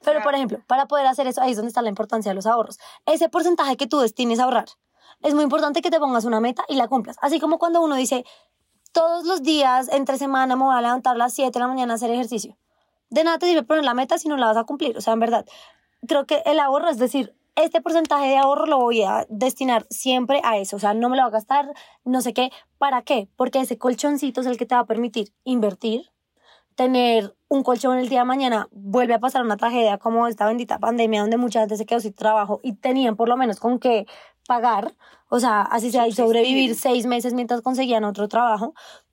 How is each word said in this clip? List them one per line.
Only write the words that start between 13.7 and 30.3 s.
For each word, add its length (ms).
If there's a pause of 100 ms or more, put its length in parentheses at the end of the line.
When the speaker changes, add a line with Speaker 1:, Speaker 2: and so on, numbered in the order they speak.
Speaker 1:
la 100
meta 240
si 100
no 80
la 100
vas 100
a 80
cumplir, 320
o 40
sea, 120
en 80
verdad. 260 (640)
Creo 180
que 200
el 120
ahorro, 300
es 100
decir, 380 (200)
"Este 260
porcentaje 460
de 100
ahorro 280
lo 140
voy 220
a 260
destinar 640
siempre 540
a 120
eso, 200
o 20
sea, 160
no 160
me 60
lo 80
voy 40
a 40
gastar, 400 (320)
no 180
sé 100
qué". 180 (280)
¿Para 240
qué? 340
Porque 240
ese 160
colchoncito 640
es 60
el 100
que 100
te 80
va 80
a 40
permitir 460 (120)
invertir, 680 (640)
tener 600 (120)
un 140
colchón 360
el 100
día 120
de 40
mañana, 460
vuelve 440
a 40
pasar 260
una 120
tragedia 420
como 280
esta 200